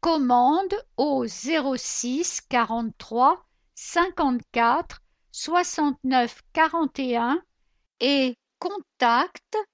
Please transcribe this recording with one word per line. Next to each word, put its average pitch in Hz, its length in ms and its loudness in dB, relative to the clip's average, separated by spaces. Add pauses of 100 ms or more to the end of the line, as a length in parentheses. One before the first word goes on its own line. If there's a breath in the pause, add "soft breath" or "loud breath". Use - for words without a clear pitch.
Commande 302 720 2 (220)
au 269 280 0
zéro 269 520 -4
six - 640 -4
quarante-trois 233 1040 0 (300)
cinquante-quatre 277 1300 0 (300)
soixante-neuf 285 1080 -2 (120)
quarante 320 460 0
et 254 160 -2
un 240 260 0 (600)
et 262 340 2 (240)
contact 294 960 -2 (180)